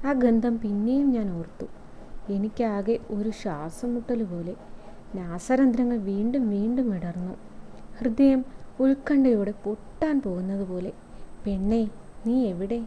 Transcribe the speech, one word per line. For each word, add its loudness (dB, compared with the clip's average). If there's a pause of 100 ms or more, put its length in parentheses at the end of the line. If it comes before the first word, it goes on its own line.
ആ 0
ഗന്ധം 4
പിന്നെയും 2
ഞാൻ 2
ഓർത്തു. -8 (640)
എനിക്കാകെ 0 (140)
ഒരു -2
ശ്വാസം -6
മുട്ടൽ -2
പോലെ. -6 (600)
നാസരന്ധ്രങ്ങൾ 2
വീണ്ടും 0
വീണ്ടും 2
ഇടർന്നു. -4 (640)
ഹൃദയം 6 (380)
ഉത്കണ്ഠയോടെ 4
പൊട്ടാൻ -2
പോകുന്നത് -2
പോലെ. -6 (480)
"പെണ്ണേ, 2 (400)
നീ 2 (120)
എവിടെ?" -2